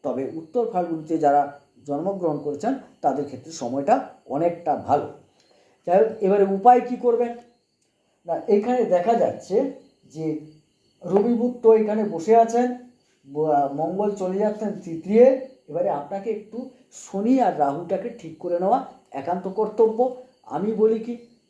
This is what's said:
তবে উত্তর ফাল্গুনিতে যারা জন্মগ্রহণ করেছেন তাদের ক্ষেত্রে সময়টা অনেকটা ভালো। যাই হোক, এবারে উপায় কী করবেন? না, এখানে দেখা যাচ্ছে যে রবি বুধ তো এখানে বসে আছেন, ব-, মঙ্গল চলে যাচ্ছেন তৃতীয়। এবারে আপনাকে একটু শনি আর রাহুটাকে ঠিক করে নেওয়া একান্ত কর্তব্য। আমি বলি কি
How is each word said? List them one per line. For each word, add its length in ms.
তবে 320
উত্তর 380
ফাল্গুনিতে 440
যারা 420
জন্মগ্রহণ 520
করেছেন 360
তাদের 240
ক্ষেত্রে 260
সময়টা 580
অনেকটা 500
ভালো। 320
যাই 120
হোক, 100
এবারে 220
উপায় 380
কী 140
করবেন? 420
না, 220
এখানে 360
দেখা 300
যাচ্ছে 580
যে 340
রবি 280
বুধ 280
তো 120
এখানে 300
বসে 320
আছেন, 400
ব-, 480
মঙ্গল 420
চলে 240
যাচ্ছেন 440
তৃতীয়। 640
এবারে 220
আপনাকে 400
একটু 400
শনি 500
আর 180
রাহুটাকে 500
ঠিক 300
করে 200
নেওয়া 260
একান্ত 360
কর্তব্য। 680
আমি 280
বলি 280
কি 180